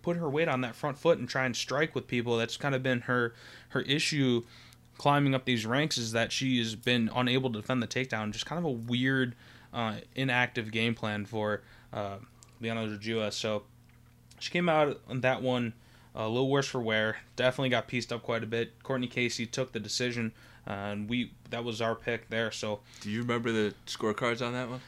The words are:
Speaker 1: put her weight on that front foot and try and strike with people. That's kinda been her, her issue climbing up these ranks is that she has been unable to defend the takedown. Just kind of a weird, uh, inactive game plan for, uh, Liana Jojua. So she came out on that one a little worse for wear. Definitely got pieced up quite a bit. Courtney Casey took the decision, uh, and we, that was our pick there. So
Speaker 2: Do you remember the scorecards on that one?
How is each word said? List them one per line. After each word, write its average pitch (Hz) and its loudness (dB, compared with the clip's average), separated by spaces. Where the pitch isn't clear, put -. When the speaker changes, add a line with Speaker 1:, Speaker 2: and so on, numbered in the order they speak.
Speaker 1:
put 175 0
her 170 -2
weight 151 2
on 127 2
that 117 -4
front 139 -4
foot 165 6
and 120 -6
try 131 0
and 120 0
strike 151 0
with 120 -4
people. 120 2
That's 117 0
kinda 139 0
been 127 0
her, 123 0
her 131 0
issue 139 4
climbing 143 4
up 131 -2
these 120 2
ranks 135 0
is 117 -4
that 113 2
she 131 2
has 113 0
been 120 2
unable 123 2
to 107 -4
defend 127 0
the 110 -4
takedown. 110 -2
Just 107 -6
kind 151 -6
of 175 -2
a 156 0
weird, 123 0
uh, 113 -2
inactive 123 0
game 113 2
plan 107 -2
for, 107 -2
uh, 101 -6
Liana 113 -4
Jojua. 107 -2
So 107 -2
she - -10
came 175 2
out 151 4
on 127 -4
that 127 4
one 123 2
a 110 -2
little 127 2
worse 139 4
for 127 -2
wear. 110 2
Definitely 127 2
got 117 2
pieced 120 -4
up 117 -4
quite 113 -2
a 113 -6
bit. 113 -4
Courtney 127 -2
Casey 120 -2
took 131 -4
the 117 -4
decision, 117 -2
uh, - -6
and 104 -4
we, 123 -2
that 117 -4
was 113 -4
our 113 2
pick 117 -4
there. 113 0
So 107 -4
Speaker 2:
Do 104 -6
you 110 -2
remember 120 0
the 107 2
scorecards 117 0
on 120 -2
that 123 -4
one? 127 -10